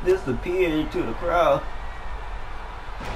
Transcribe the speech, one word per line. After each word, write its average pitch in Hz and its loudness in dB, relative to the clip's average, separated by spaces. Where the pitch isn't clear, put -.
disappeared 175 2
into 156 0
the 117 -2
crowd. 165 4